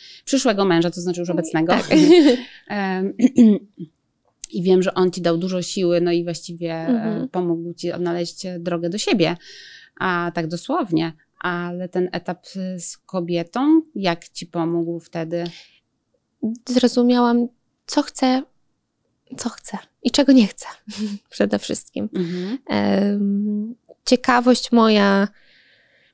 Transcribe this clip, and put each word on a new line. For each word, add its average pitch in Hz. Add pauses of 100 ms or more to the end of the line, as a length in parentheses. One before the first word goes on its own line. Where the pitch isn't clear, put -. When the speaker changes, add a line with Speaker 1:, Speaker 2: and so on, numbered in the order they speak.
(240)
Speaker 1:
przyszłego 220
męża, 170
to 180
znaczy 175
już 175
obecnego. 262
Speaker 2:
Tak. -
Speaker 1:
<laughs> - (720)
Em, 196
<clears throat> -
i 180
wiem, 185
że 185
on 185
ci 180
dał 170
dużo 185
siły, 175
no 175
i 170
właściwie, 170
e, 165
Speaker 2:
Mhm. 220
Speaker 1:
pomógł 170
ci 170
odnaleźć 175 (160)
drogę 170
do 202
siebie, 175 (640)
a 175
tak 165
dosłownie. 170 (280)
Ale 175
ten 180
etap, 175 (100)
e, 185
z -
kobietą, 185 (120)
jak 175
ci -
pomógł 170
wtedy? 170 (1200)
Speaker 2:
Zrozumiałam, 240 (380)
co -
chcę, 262 (920)
co -
chcę - (240)
i -
czego 277
nie 240
chcę - (340)
<laughs> 202
przede 208
wszystkim. -
Speaker 1:
Mhm. 180
Speaker 2:
Em, 202 (300)
ciekawość 247
moja 208 (840)